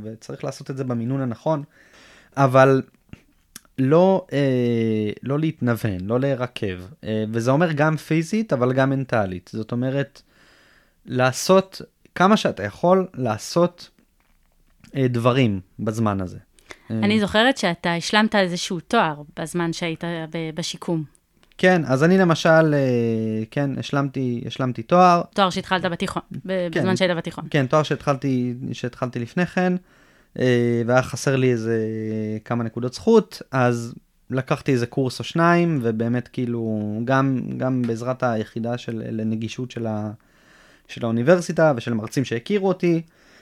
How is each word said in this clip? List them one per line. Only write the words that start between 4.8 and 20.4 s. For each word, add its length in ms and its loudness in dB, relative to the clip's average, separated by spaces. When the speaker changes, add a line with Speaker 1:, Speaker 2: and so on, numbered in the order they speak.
Speaker 1:
לא 160 -2
להתנוון, 600 -2
לא 200 -2
להירקב, 600 -4
אה, 280 -2
וזה 180 0
אומר 220 2
גם 240 0
פיזית, 560 -2
אבל 200 2
גם 180 2
מנטלית. 640 -4
זאת 200 -8
אומרת, 500 -4
לעשות 720 0
כמה 220 4
שאתה 260 -2
יכול, 520 2
לעשות, 760 -2
אה, 120 2
דברים 520 2
בזמן 420 -2
הזה. 180 -8
Speaker 2:
אני 120 4
Speaker 1:
אה, 60 4
Speaker 2:
זוכרת 380 2
שאתה 360 -2
השלמת 400 0
איזשהו 460 0
תואר 420 0
בזמן 360 -4
שהיית 320 -6
ב-, 500 -8